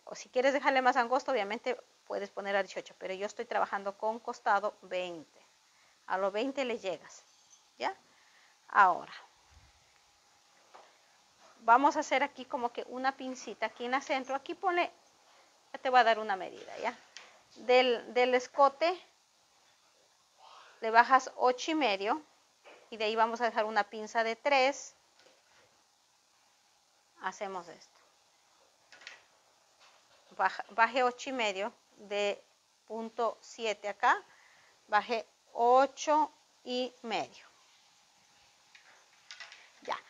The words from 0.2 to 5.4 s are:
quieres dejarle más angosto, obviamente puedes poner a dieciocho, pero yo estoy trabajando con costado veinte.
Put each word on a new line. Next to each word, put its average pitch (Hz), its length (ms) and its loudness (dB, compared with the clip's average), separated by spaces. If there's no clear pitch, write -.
quieres 254 240 2
dejarle 269 300 2
más 254 140 4
angosto, 262 360 0
obviamente 226 480 -4
puedes 202 240 -8
poner 202 240 -4
a 196 80 2
dieciocho, 185 360 -14
pero 185 160 -8
yo 190 100 -8
estoy 226 220 -10
trabajando 202 500 -4
con 220 220 -6
costado 202 640 -2
veinte. 180 580 -10